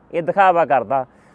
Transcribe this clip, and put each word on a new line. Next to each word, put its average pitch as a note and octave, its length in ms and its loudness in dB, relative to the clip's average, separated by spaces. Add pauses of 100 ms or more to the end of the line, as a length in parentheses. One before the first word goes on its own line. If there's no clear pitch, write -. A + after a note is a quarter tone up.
(120)
ਇਹ E3+ 100 -4
ਦਿਖਾਵਾ F3 420 2
ਕਰਦਾ, B2+ 420 -2 (280)